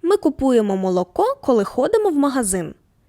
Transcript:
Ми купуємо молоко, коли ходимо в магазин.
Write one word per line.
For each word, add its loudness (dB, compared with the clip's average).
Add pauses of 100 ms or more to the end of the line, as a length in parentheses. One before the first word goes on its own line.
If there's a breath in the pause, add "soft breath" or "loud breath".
Ми 2
купуємо 0
молоко, 0
коли 2
ходимо 0
в -2
магазин. -2 (340)